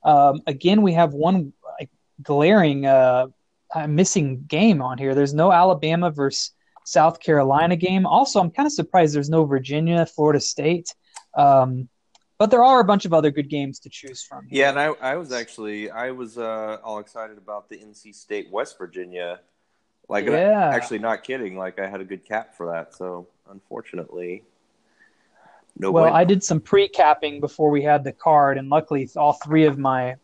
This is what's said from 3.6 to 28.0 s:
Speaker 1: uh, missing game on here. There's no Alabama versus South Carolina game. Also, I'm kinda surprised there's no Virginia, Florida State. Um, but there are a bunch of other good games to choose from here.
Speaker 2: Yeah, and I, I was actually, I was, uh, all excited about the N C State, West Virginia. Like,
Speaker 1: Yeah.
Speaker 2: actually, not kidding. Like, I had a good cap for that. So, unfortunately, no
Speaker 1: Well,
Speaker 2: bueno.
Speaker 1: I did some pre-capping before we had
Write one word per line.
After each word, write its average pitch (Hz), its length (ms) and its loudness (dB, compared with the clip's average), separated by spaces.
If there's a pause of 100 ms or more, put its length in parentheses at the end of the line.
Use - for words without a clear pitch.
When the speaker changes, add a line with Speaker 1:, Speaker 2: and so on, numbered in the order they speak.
Speaker 1:
uh, 151 140 -4
missing 147 580 0
game 175 340 2
on 127 160 -6
here. 135 200 -2
There's 143 180 0
no 165 160 4
Alabama 170 600 2
versus 139 400 -4 (320)
South 165 340 2
Carolina 151 560 2
game. 185 320 0
Also, 233 320 2
I'm 175 140 0
kinda 294 180 -2
surprised 170 420 0
there's 143 160 -2
no 160 160 2
Virginia, 151 640 0
Florida 151 320 0
State. 170 560 -4 (420)
Um, 131 520 2 (500)
but 208 140 2
there 240 100 4
are 254 160 6
a 233 60 4
bunch 196 220 0
of 170 60 -4
other 156 200 2
good 139 180 -6
games 143 300 -8
to - 80 -20
choose - 340 -20
from 135 240 -20
here. 127 200 -4
Speaker 2:
Yeah, 139 40 2
and 135 80 -4
I, 143 60 0 (180)
I 131 140 -4
was 160 160 -12
actually, 107 580 -10
I 123 220 -10
was, 120 260 -14
uh, 110 460 -8
all 107 160 -12
excited 110 380 -18
about 104 300 -16
the 101 140 -20
N 107 100 -20
C 104 200 -20
State, 98 400 -12
West 117 260 -8
Virginia. 90 600 -14 (680)
Like, 101 180 -4
Speaker 1:
Yeah. 190 460 0
Speaker 2:
actually, 120 280 -4
not 110 240 -6
kidding. 117 340 -10
Like, 92 220 -10
I 95 80 -6
had 98 120 -12
a 95 40 -12
good 92 200 -16
cap 110 300 -10
for 87 160 -12
that. 82 240 -10
So, 90 320 -12 (240)
unfortunately, 90 960 -14 (1300)
no 196 140 -4
Speaker 1:
Well, 165 120 4
Speaker 2:
bueno. 156 120 4
Speaker 1:
I 170 80 4
did 190 180 2
some 165 180 -2
pre-capping 151 800 0
before 151 300 -2
we 143 120 0
had 147 200 2